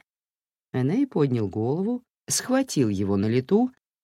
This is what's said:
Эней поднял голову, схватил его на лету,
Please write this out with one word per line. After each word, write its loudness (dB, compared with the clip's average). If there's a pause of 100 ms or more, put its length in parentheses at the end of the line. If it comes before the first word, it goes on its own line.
(760)
Эней 0
поднял 0
голову, -4 (260)
схватил 0
его 0
на 2
лету, 2 (320)